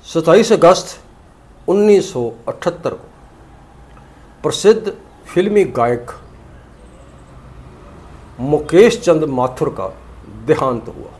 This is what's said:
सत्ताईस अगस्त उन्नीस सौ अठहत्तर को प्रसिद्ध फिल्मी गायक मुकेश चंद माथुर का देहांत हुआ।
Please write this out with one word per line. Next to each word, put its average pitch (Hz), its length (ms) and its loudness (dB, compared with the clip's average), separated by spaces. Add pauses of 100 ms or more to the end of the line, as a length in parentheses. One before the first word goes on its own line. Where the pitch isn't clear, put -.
(140)
सत्ताईस 170 380 2
अगस्त 180 480 2 (680)
उन्नीस 208 440 2
सौ 117 180 -6 (160)
अठहत्तर - 420 -8
को - 200 -12 (1300)
प्रसिद्ध 202 540 0 (280)
फिल्मी 202 380 0
गायक 120 480 -2 (2250)
मुकेश 151 640 2
चंद 156 220 2
माथुर 127 460 -4
का 95 180 -10 (580)
देहांत 135 420 -2
हुआ। - 320 -18